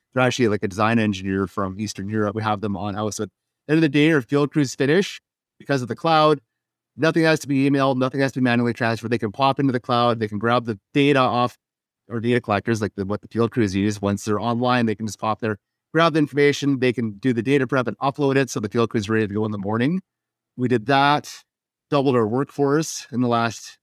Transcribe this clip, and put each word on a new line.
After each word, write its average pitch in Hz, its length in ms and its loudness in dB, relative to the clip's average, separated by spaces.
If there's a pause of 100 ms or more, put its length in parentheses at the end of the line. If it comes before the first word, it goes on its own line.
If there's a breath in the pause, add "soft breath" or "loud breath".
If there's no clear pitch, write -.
(140)
They're 127 100 2
actually, 123 240 2
like, 104 160 0
a 104 60 -2
design 107 300 2
engineer 98 480 0
from 95 300 -6
Eastern 101 300 -8
Europe. 104 280 -2
We 107 80 -6
have 107 180 -2
them 101 160 -4
on 101 160 -6
house. 104 240 -4
But 107 60 -6
at 98 60 -10 (380)
the 143 60 -2
end 160 60 6
of - 20 4
the 156 80 4
day, 151 240 4
our 143 80 2
field 143 300 0
crews 143 220 0
finish 151 460 0 (400)
because 139 220 -2
of 113 80 -6
the 117 60 -6
cloud. 156 440 2 (560)
Nothing 160 280 2
has 156 160 4
to - 80 -14
be 139 220 2
emailed. 135 280 2
Nothing 131 240 0
has 135 120 0
to 135 60 -4
be 127 40 0
manually 120 300 2
transferred. 113 360 -2
They 120 80 0
can 107 140 -4
pop 135 280 0
into 139 120 0
the 120 80 -2
cloud. 120 400 0
They 110 80 -2
can 104 100 -6
grab 120 280 0
the 110 140 -4 (140)
data 143 260 4
off 123 380 0 (520)
our 113 100 -6
data 117 220 0
collectors, 107 400 0
like 98 140 -4
the, 98 100 -4
what 101 160 -4
the - 60 -20
field 113 240 0
crews 101 240 0
use. 101 260 0
Once 101 240 -2
they're 104 140 -2
online, 120 460 0
they 110 100 0
can 110 120 -8
just 101 120 -10
pop 107 200 -4
there, 107 180 -2 (360)
grab 160 200 2
the 160 60 2
information. 143 600 0
They 123 140 2
can 113 200 -4
do 127 200 0
the 113 80 -2
data 131 240 2
prep 123 220 -2
and 107 120 -6
upload 135 360 0
it 135 140 2
so 127 100 -8
the 107 100 -4
field 117 200 0
crew's 107 200 -4
ready 110 180 0
to 98 60 -8
go 107 120 -2
in 107 60 -4
the 107 60 -6
morning. 117 440 -2 (540)
We 123 120 -2
did 113 180 0
that, 139 480 0 (560)
doubled 139 260 2
our 113 120 2
workforce 139 840 -2
in 127 100 -2
the 123 60 0
last, 117 560 -4